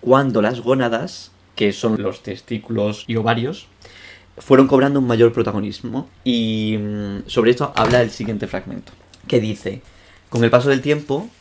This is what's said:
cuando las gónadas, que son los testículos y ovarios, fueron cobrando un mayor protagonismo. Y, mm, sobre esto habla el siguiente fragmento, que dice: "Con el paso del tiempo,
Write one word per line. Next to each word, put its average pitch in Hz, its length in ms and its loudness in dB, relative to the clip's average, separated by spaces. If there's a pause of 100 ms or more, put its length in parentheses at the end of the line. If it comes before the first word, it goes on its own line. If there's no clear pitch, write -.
cuando 131 400 2
las 117 200 -2
gónadas, 120 720 -2 (240)
que 104 180 0
son 110 280 -2
los 95 220 -8
testículos 107 840 -6
y 117 80 -4
ovarios, 117 520 -2 (720)
fueron 135 300 6
cobrando 139 320 4
un 127 80 0
mayor 117 260 4
protagonismo. 104 760 -6 (140)
Y, 110 560 -2
mm, 104 480 -6
sobre 117 240 2
esto 135 240 0
habla 120 260 2
el 110 100 0
siguiente 104 360 -6
fragmento, 95 440 -12 (360)
que - 120 2
dice: 107 420 -6 (480)
"Con 117 140 0
el 117 60 4
paso 123 200 4
del 131 120 4
tiempo, 147 480 -2 (120)